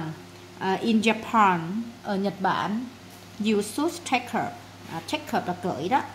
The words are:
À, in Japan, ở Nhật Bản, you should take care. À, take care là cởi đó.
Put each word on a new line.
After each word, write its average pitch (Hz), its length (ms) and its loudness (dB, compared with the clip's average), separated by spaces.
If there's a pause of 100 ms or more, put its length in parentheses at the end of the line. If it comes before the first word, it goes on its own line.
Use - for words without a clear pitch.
(600)
À, 190 140 0
in 220 280 4
Japan, 214 580 4 (440)
ở 208 120 -2
Nhật 196 240 0
Bản, 190 460 0 (600)
you 208 160 6
should 294 340 0 (160)
take 247 220 0
care. 175 180 0 (400)
À, 165 100 -6 (100)
take 302 200 -4
care 208 160 0
là 180 60 -2
cởi 170 360 -4
đó. 262 120 4 (140)